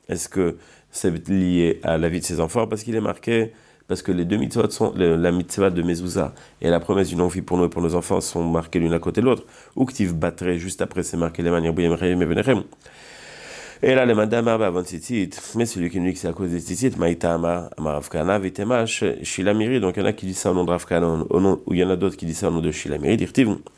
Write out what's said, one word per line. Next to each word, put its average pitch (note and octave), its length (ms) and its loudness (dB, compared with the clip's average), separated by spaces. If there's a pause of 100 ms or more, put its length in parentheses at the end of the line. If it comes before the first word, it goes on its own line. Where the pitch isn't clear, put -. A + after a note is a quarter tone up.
est-ce F2+ 180 -4
que E2+ 300 0 (340)
c'est E2 380 -2
lié F2+ 540 2
à E2 140 0
la E2 120 0
vie E2+ 100 -2
de - 60 -6
ses E2 160 -2
enfants, A2 260 0
parce G#2+ 160 -6
qu'il A2+ 120 -4
est A2 60 0
marqué, A2 520 -2 (340)
parce F#2 140 -2
que G2 100 -2
les F2 140 0
deux F#2+ 100 0
mitzvot - 340 0
sont, G#2+ 280 0
le, E2+ 180 4
la F2 160 2
mitzvah F#2 380 0
de E2+ 120 0
Mezuzah F2 520 -2 (280)
et E2 80 2
la E2+ 120 4
promesse G2 260 2
d'une E2+ 120 -2
longue F2 120 2
vie F2+ 100 -4
pour F2 160 -2
nous F2 80 4
et E2 40 2
pour E2+ 120 -4
nos E2+ 140 0
enfants F2+ 240 0
sont - 240 -2
marquées E2 360 0
l'une E2+ 120 2
à E2+ 80 2
côté F2 220 -2
de B2 60 4
l'autre. - 180 2 (320)
Ou C3 80 2
Ktiv F#2 280 0
Batre, F2 440 -2
juste F2+ 240 -6
après, F2+ 220 -4
c'est - 120 -8
marqué E2 260 -2
les E2+ 100 0
manières E2 200 2
Bouyem E2+ 220 2
Reyem F2+ 280 2
et E2 40 2
Benerem. A2 380 2 (1160)
Et B2+ 140 6
là, C3 100 6
les A#2 80 6
Mandamar A2+ 460 2
Ba'avon F2+ 240 0
Tzitzit. F2+ 460 -4 (260)
Mais A#2 100 2
celui F2+ 240 -2
qui F2+ 120 -2
nous F2+ 60 2
dit F2+ 60 2
que F2 60 -12
c'est F2+ 80 -6
à E2 60 -4
cause F2+ 180 -4
des E2+ 80 -2
Tzitzit, F#2 380 -2
Maïtama, E2+ 800 0
Amar D#2 160 -2
Rav D2 160 -6
Kahana, F2 280 0
Vitemash, G#2+ 680 -2 (180)
Shilamiri. G#2+ 560 0
Donc F#2 160 2
il G#2 60 -2
y - 20 0
en - 20 2
a G#2 60 2
qui G2+ 140 -8
disent F#2 140 -6
ça F#2 120 0
au - 20 2
nom F2+ 120 2
de E2+ 60 0
Rav F2 140 0
Kahana, E2 440 0
au F2 100 4
nom, F#2+ 260 4
ou - 80 -2
il F2 60 2
y F2+ 60 4
en F#2 40 2
a F#2+ 60 2
d'autres F2+ 220 -2
qui - 80 -8
disent D#2+ 140 -4
ça F2+ 100 0
au - 20 2
nom E2 80 0
de D#2+ 120 0
Shilamiri. D2+ 440 -2
Dirtiv, G#2+ 400 2 (220)